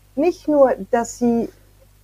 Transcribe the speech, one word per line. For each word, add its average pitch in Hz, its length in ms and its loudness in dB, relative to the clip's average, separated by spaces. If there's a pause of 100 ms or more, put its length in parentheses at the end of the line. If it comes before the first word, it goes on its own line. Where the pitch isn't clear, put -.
(160)
nicht 339 320 -2
nur, 277 260 4 (160)
dass 233 280 -4
sie 233 320 0 (540)